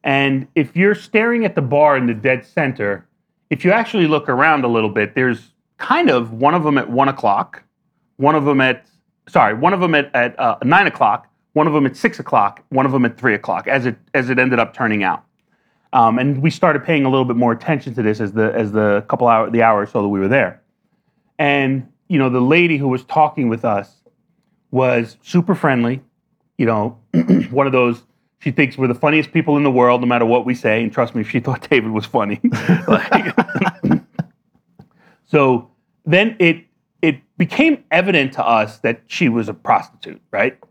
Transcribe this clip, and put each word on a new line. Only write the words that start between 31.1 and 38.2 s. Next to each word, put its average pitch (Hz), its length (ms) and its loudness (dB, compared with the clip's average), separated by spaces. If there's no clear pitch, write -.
me, 110 80 -4
she 120 160 -4
thought 127 300 -6
<laughs> - 0 -
David 113 220 2
was 107 140 -4
funny. 104 400 -4
<laughs> 170 420 0
Like, - 460 0
<laughs> - 680 -2
so 135 440 2
then 208 340 2
it, 170 240 2
it 151 180 0
became 277 540 0
evident 165 420 0